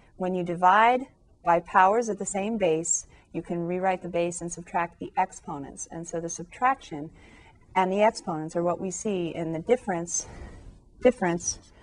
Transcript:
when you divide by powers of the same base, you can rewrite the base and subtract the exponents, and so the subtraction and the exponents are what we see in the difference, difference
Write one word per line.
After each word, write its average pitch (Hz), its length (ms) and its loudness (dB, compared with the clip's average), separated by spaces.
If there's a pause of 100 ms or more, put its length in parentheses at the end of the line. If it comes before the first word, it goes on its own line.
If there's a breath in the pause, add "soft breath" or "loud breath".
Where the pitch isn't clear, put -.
(180 soft breath)
when 185 160 -2
you 180 100 -2
divide 208 640 4 (380)
by 170 160 4
powers 202 480 4
of 202 100 -2
the 196 80 -4
same 202 320 -2
base, 165 480 0 (260 soft breath)
you 165 100 -6
can 170 240 -4
rewrite 185 360 0
the 175 60 -10
base 175 320 -2
and 175 120 -8
subtract 170 480 -6
the 175 160 -10
exponents, 151 720 -6
and 165 160 -10
so 165 140 -6
the 165 80 -8
subtraction 170 800 -4 (640 soft breath)
and 185 160 2
the 202 100 4
exponents 170 540 0
are 170 60 0
what 175 180 0
we 185 100 -4
see 180 440 -4
in 165 180 -4
the 160 60 -4
difference, 175 680 -2 (760 loud breath)
difference 175 560 0 (240 soft breath)